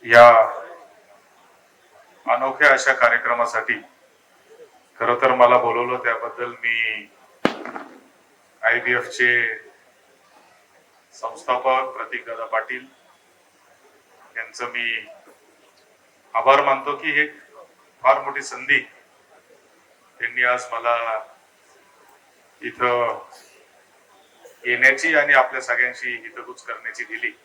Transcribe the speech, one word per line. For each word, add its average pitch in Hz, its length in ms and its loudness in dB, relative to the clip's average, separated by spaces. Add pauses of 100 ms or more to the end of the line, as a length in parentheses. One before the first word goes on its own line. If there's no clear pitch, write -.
या 117 200 12 (2000)
अनोख्या 131 460 2
अशा 131 200 2
कार्यक्रमासाठी 117 840 0 (1300)
खरं 117 220 0
तर 131 120 4
मला 123 240 6
बोलवलं, 123 440 -2
त्याबद्दल 117 500 -6 (100)
मी 113 460 -6 (1500)
आयबीएफ 120 460 -2
चे 123 220 -2 (1800)
संस्थापक 131 840 -2
प्रतीक 113 300 -12
दादा 113 180 -10
पाटील 113 400 -6 (1500)
यांचं 117 340 -10
मी 117 360 -8 (1300)
आभार 131 300 4
मानतो 135 320 -2
की 147 240 -4
एक 147 140 -4 (680)
फार 131 180 4
मोठी 139 200 -10
संधी 131 380 -2 (1400)
त्यांनी 120 240 -4
आज 123 280 -2
मला 120 220 -2 (1700)
इथं 120 560 -2 (1500)
येण्याची 135 520 0
आणि 143 180 2
आपल्या 131 280 2
सगळ्यांशी 123 540 -4
हितगुज 120 460 -18
करण्याची 117 420 -12
दिली. 113 280 -10 (120)